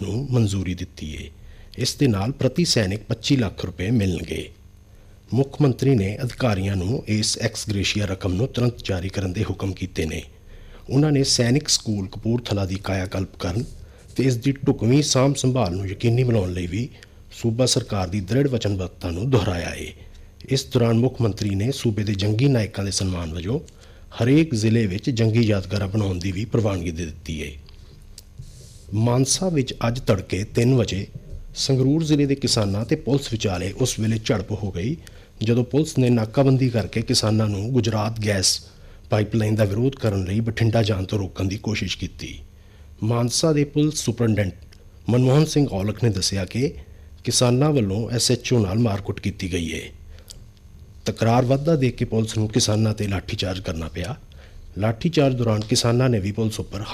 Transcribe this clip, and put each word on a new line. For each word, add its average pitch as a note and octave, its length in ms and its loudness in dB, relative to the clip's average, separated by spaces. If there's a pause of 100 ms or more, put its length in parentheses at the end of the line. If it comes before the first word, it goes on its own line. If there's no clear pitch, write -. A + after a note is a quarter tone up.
ਨੂੰ A2+ 280 -4
ਮਨਜ਼ੂਰੀ G2 440 0
ਦਿੱਤੀ D#2 420 -10
ਹੈ। D2 140 -12 (480)
ਇਸ - 160 -4
ਦੇ D3 120 2
ਨਾਲ G#2+ 260 2
ਪ੍ਰਤੀ E3+ 320 0
ਸੈਨਿਕ G#2 380 0
ਪੱਚੀ - 340 0
ਲੱਖ G#2+ 280 -2
ਰੁਪਏ F#2 260 -4
ਮਿਲਣਗੇ। F#2 600 0 (840)
ਮੁੱਖ C3+ 280 0
ਮੰਤਰੀ C3+ 320 4
ਨੇ G2+ 280 0
ਅਧਿਕਾਰੀਆਂ G2+ 540 0
ਨੂੰ F#2+ 300 -2
ਇਸ G#2+ 320 0
ਐਕਸ - 300 -4
ਗ੍ਰੇਸ਼ੀਆ G2+ 360 -2
ਰਕਮ F#2+ 280 -2
ਨੂੰ G2+ 160 0
ਤੁਰੰਤ A#2+ 360 -2
ਜਾਰੀ F#2 240 -4
ਕਰਨ F#2+ 240 -4
ਦੇ G#2 120 -2
ਹੁਕਮ F#2+ 280 -4
ਕੀਤੇ F2+ 340 -6
ਨੇ। D#2 160 -6 (680)
ਉਹਨਾਂ D3 220 4
ਨੇ C3+ 120 4
ਸੈਨਿਕ C3 440 2
ਸਕੂਲ G2+ 400 -2
ਕਪੂਰਥਲਾ A2+ 560 -2
ਦੀ F#2 100 -4
ਕਾਇਆਕਲਪ F#2+ 600 -4
ਕਰਨ F#2 280 -4 (520)
ਤੇ A#2+ 80 2
ਇਸ C3 120 2
ਦੀ B2 160 0
ਢੁਕਵੀਂ C3+ 500 2
ਸਾਂਭ C3+ 320 4
ਸੰਭਾਲ B2 420 0
ਨੂੰ G2 100 -4
ਯਕੀਨੀ A#2 380 2
ਬਣਾਉਣ G#2 280 2
ਲਈ F2+ 140 -4
ਵੀ G2+ 220 -4 (440)
ਸੂਬਾ A#2 340 0
ਸਰਕਾਰ G2+ 420 -2
ਦੀ G2+ 120 -2
ਦ੍ਰਿੜ A#2+ 280 2
ਵਚਨਬੱਧਤਾ G2+ 600 -4
ਨੂੰ F#2 200 -4
ਦੁਹਰਾਇਆ F2 380 2
ਹੈ। D2+ 180 -8 (640)
ਇਸ C3 160 0
ਦੌਰਾਨ A#2 340 2
ਮੁੱਖ B2 220 2
ਮੰਤਰੀ G#2 340 0
ਨੇ G#2 180 0
ਸੂਬੇ A2 320 -2
ਦੇ G#2 100 -2
ਜੰਗੀ G#2+ 340 2
ਨਾਇਕਾਂ G#2+ 360 0
ਦੇ G2 60 -4
ਸਨਮਾਨ F2 440 -4
ਵਜੋਂ F#2+ 260 -4 (640)
ਹਰੇਕ D3 320 4
ਜ਼ਿਲ੍ਹੇ A2 320 4
ਵਿੱਚ F#2+ 240 -4
ਜੰਗੀ A2+ 300 2
ਯਾਦਗਾਰਾਂ G2+ 480 0
ਬਣਾਉਣ F#2+ 300 0
ਦੀ F#2 140 -4
ਵੀ F#2+ 120 -4
ਪ੍ਰਵਾਨਗੀ F#2+ 460 0
ਦੇ E2 140 -6
ਦਿੱਤੀ D#2 380 -8
ਹੈ। D2 200 -12 (1300)
ਮਾਨਸਾ B2 540 2
ਵਿੱਚ D3+ 260 0 (140)
ਅੱਜ B2 120 -2
ਤੜਕੇ F#2+ 440 0
ਤਿੰਨ A#2+ 300 2
ਵਜੇ G2+ 320 0 (480)
ਸੰਗਰੂਰ C#3 500 2
ਜ਼ਿਲ੍ਹੇ C#3+ 220 4
ਦੇ C#3 80 2
ਕਿਸਾਨਾਂ A2 500 0
ਤੇ D#3 120 0
ਪੁਲਿਸ C#3 360 -2
ਵਿਚਾਲੇ F#2+ 400 -2
ਉਸ - 260 -2
ਵੇਲੇ A2+ 200 2
ਝੜਪ A2 340 -2
ਹੋ G2+ 180 -4
ਗਈ, G#2 260 -4 (460)
ਜਦੋਂ A#2 220 4
ਪੁਲਿਸ D3+ 340 0
ਨੇ B2 120 6
ਨਾਕਾਬੰਦੀ B2+ 580 4
ਕਰਕੇ A2 340 0
ਕਿਸਾਨਾਂ A2 460 2
ਨੂੰ G#2 240 -2
ਗੁਜਰਾਤ A2 540 0
ਗੈਸ G2 340 0 (500)
ਪਾਈਪਲਾਈਨ G#2+ 440 2
ਦਾ A2 100 4
ਵਿਰੋਧ A#2 300 2
ਕਰਨ G2 300 0
ਲਈ G2 160 0
ਬਠਿੰਡਾ A2+ 420 2
ਜਾਣ G2+ 220 0
ਤੋਂ - 140 -2
ਰੋਕਣ F#2+ 260 -4
ਦੀ F#2+ 120 -2
ਕੋਸ਼ਿਸ਼ - 420 -4
ਕੀਤੀ। - 400 -10 (640)
ਮਾਨਸਾ A#2+ 500 2
ਦੇ D3 120 2
ਪੁਲਿਸ D3 300 0
ਸੁਪਰਡੈਂਟ G#2+ 600 0 (540)
ਮਨਮੋਹਨ B2+ 360 6
ਸਿੰਘ D3 240 2
ਔਲਖ G2+ 360 -2
ਨੇ A2+ 60 4
ਦੱਸਿਆ F#2+ 340 -2
ਕਿ B2+ 300 -2 (500)
ਕਿਸਾਨਾਂ B2+ 460 4
ਵੱਲੋਂ G#2+ 400 0
ਐਸ - 200 0
ਐਚ - 220 0
ਓ B2 60 6
ਨਾਲ G2 200 2
ਮਾਰਕੁੱਟ G2+ 420 0
ਕੀਤੀ F#2+ 320 -4
ਗਈ E2 220 -2
ਹੈ। D#2+ 140 -10 (1160)
ਤਕਰਾਰ A2+ 400 2
ਵੱਧਦਾ C#3+ 320 2
ਦੇਖ C3 200 0
ਕੇ B2 80 -2
ਪੁਲਿਸ A2 340 0
ਨੂੰ G#2+ 100 2
ਕਿਸਾਨਾਂ G#2+ 440 2
'ਤੇ G#2+ 140 -4
ਲਾਠੀਚਾਰਜ G2 540 -4
ਕਰਨਾ E2 280 -6
ਪਿਆ। - 280 -8 (640)
ਲਾਠੀਚਾਰਜ C3 560 2
ਦੌਰਾਨ A2+ 260 2
ਕਿਸਾਨਾਂ A#2+ 480 2
ਨੇ A#2 120 2
ਵੀ G2+ 120 -2
ਪੁਲਿਸ A2 280 -2
ਉੱਪਰ G2 340 -8